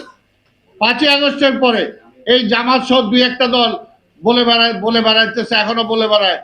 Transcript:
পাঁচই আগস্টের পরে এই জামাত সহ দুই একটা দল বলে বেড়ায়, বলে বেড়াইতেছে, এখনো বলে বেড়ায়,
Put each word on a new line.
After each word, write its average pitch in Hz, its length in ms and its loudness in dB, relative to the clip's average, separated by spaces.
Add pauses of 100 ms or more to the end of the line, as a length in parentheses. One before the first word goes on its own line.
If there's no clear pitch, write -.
(800)
পাঁচই 240 280 0
আগস্টের 285 520 0
পরে 226 320 0 (340)
এই 240 220 2
জামাত 240 360 0
সহ 254 180 2
দুই 247 200 2
একটা 247 260 0
দল 233 300 0 (460)
বলে 240 200 2
বেড়ায়, 233 300 2
বলে 226 280 -4
বেড়াইতেছে, 220 540 0
এখনো 226 280 -2
বলে 220 240 -2
বেড়ায়, 202 360 0